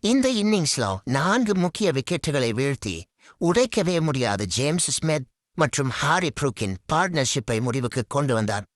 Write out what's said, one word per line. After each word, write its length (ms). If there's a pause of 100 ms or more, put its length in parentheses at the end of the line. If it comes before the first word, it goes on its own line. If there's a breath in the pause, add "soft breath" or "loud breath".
இந்த 320
இன்னிங்ஸ்ல 720
நான்கு 520
முக்கிய 340
விக்கெட்டுகளை 600
வீழ்த்தி, 500 (380 soft breath)
உடைக்கவே 600
முடியாத 440
ஜேம்ஸ் 460
ஸ்மித் 360 (280)
மற்றும் 360
ஹாரி 500
ப்ரூக்கின் 360 (160)
பார்ட்னர்ஷிப்பை 680
முடிவுக்கு 480
கொண்டு 260
வந்தார். 300 (120)